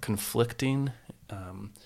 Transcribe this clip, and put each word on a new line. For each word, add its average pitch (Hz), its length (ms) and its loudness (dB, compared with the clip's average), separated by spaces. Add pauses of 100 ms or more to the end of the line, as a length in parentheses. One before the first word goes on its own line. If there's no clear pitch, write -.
conflicting. 131 880 2 (380)
Um, 98 420 -10 (140)